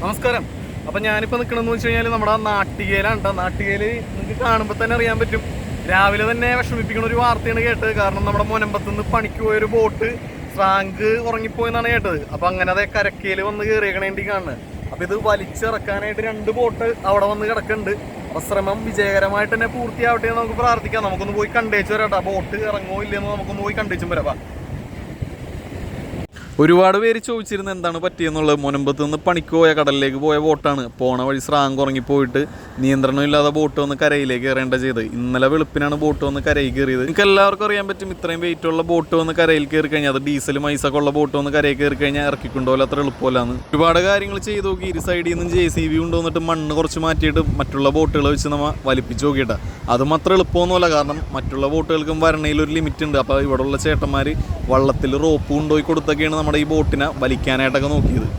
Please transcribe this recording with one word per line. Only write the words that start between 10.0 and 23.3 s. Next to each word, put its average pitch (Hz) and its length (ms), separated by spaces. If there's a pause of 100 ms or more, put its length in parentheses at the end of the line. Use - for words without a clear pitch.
സ്രാങ്ക് 190 520 (200)
ഉറങ്ങിപ്പോയെന്നാണ് 233 680
കേട്ടത്. 202 260 (140)
അപ്പൊ - 180
അങ്ങനെ 185 220
അതേ 202 120 (100)
കരക്കയില് 196 540
വന്ന് 208 200
കേറിയേക്കണ 196 380
വേണ്ടി 196 220
കാണുന്നത്. 180 280 (340)
അപ്പൊ - 160
ഇത് 196 80 (120)
വലിച്ചിറക്കാനായിട്ട് 208 1000
രണ്ട് 214 280
ബോട്ട് 233 320 (220)
അവിടെ 202 220
വന്ന് 208 180
കിടക്കുന്നുണ്ട്. 208 420 (360)
അപ്പൊ 156 200
ശ്രമം 196 400
വിജയകരമായിട്ട് 202 680
തന്നെ 226 220
പൂർത്തിയാവട്ടെ 233 540
എന്ന് 233 100
നമുക്ക് 220 220
പ്രാർത്ഥിക്കാം. 226 440
നമുക്കൊന്ന് 196 320
പോയി 214 200
കണ്ടേച്ച് 208 360
വരാം 214 200
ട്ടോ. 185 60 (100)
ബോട്ട് 190 280 (120)
ഇറങ്ങോ 190 340
ഇല്ലയെന്ന് 202 300